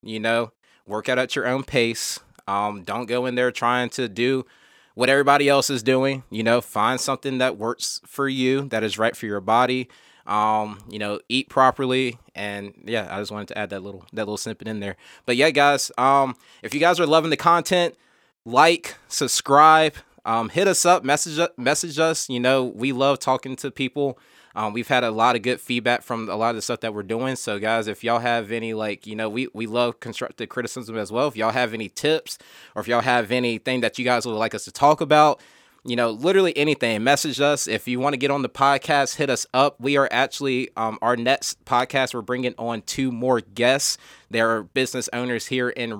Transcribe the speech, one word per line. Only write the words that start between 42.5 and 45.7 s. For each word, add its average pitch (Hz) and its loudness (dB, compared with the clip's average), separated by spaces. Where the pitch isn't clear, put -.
on 117 -6
two 135 -4
more 120 0
guests. 120 0
They're 113 2
business 123 -4
owners 120 -6
here 123 -2